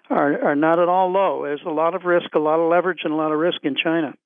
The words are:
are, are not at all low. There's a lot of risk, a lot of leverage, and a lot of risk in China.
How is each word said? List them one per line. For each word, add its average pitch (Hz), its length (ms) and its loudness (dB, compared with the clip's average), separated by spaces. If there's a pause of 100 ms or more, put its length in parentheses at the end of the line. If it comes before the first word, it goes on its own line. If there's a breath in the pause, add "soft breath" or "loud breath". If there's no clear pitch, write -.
are, 156 340 0
are 151 140 2
not 160 220 2
at 175 100 2
all 185 240 2
low. 170 320 0
There's 147 220 -6
a 170 40 -6
lot 160 240 0
of 180 100 -8
risk, 175 300 0
a 165 40 4
lot 156 200 2
of 165 120 2
leverage, 175 340 0
and 160 80 -4
a 156 40 -2
lot 156 160 -2
of 151 60 0
risk 160 260 0
in 135 120 -4
China. 160 380 -2 (120)